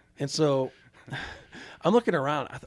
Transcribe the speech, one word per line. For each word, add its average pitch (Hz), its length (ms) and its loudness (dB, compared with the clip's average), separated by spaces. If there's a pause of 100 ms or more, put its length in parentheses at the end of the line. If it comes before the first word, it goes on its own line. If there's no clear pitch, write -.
(200)
And 139 100 -2
so 139 420 2 (360)
<laughs> - 760 -14
I'm 180 80 4
looking 233 220 4
around. 143 320 0
I, - 100 -14
th-, - 100 -14